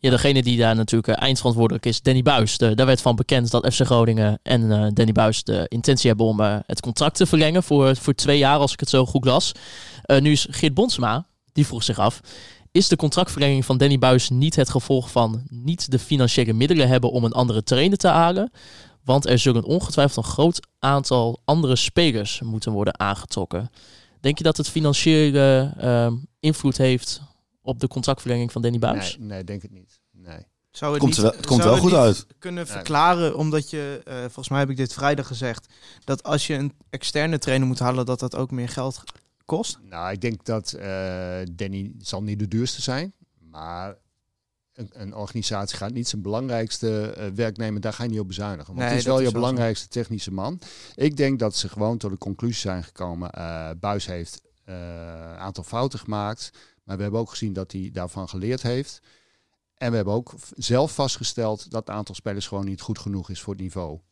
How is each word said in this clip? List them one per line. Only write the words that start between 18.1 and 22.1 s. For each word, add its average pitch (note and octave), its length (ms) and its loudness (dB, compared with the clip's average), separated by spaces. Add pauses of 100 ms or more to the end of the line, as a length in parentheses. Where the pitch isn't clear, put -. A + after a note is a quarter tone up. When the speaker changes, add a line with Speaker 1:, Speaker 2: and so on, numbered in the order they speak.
Speaker 1:
Want C3+ 220 2
er B2 120 4
zullen A#2 260 2
ongetwijfeld C#3+ 600 0
een - 60 -6
groot E3 280 2 (180)
aantal B2+ 680 0
andere D3 320 2
spelers A#2 640 0